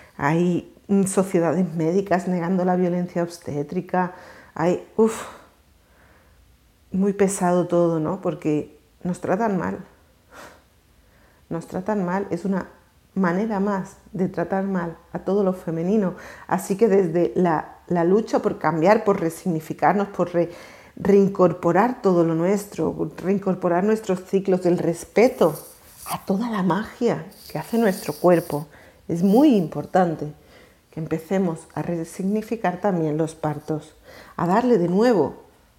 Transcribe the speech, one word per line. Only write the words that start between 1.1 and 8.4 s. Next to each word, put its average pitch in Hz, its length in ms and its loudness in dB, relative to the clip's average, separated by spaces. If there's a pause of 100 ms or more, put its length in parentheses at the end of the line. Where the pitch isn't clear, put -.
médicas 175 560 0
negando 180 360 0
la 185 100 2
violencia 180 480 0
obstétrica, 175 920 -4 (400)
hay, 175 320 -2 (100)
uf, 220 260 2 (1700)
muy 196 220 0
pesado 190 560 0
todo, 170 320 2
¿no? 160 200 -4
Porque 156 580 -4 (260)